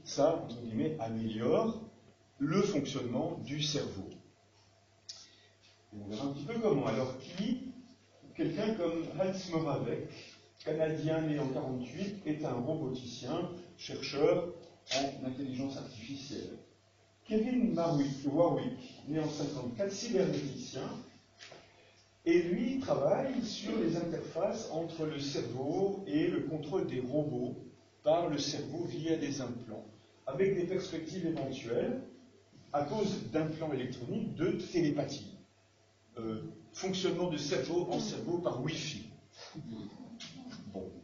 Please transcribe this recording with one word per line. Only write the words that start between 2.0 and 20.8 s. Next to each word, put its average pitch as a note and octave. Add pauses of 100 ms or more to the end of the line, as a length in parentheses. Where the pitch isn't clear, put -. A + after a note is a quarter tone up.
le D#3
fonctionnement C3+
du D3
cerveau. G#2 (1800)
Et -
on G2
verra C#3+
un C#3
petit -
peu A3+
comment. G3+
Alors, -
qui, - (640)
quelqu'un F#3
comme E3 (120)
Hans F#3+ (200)
Moravec, C#3 (520)
Canadien D#3
né D3
en C3
quarante-huit, B2+
est D3+
un C3
roboticien, C3 (280)
chercheur C#3+ (420)
en C#3
intelligence B2+
artificielle. - (680)
Kevin A3
Marwick, D3+
Warwick, C#3+
né D#3
en D3+
cinquante-quatre, D3
cybernéticien, D3 (1400)